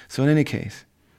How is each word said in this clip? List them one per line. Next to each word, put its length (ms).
So 140
in 60
any 140
case, 420